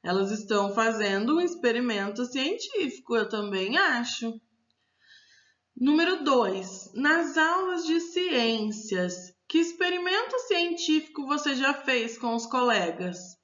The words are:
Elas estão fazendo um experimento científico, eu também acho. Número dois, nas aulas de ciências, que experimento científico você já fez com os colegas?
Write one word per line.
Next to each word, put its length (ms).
Elas 280
estão 440
fazendo 640
um 40
experimento 840
científico, 880
eu 140
também 480
acho. 600
Número 520
dois, 680
nas 440
aulas 480
de 160
ciências, 1300
que 120
experimento 800
científico 760
você 300
já 180
fez 440
com 180
os 100
colegas? 1000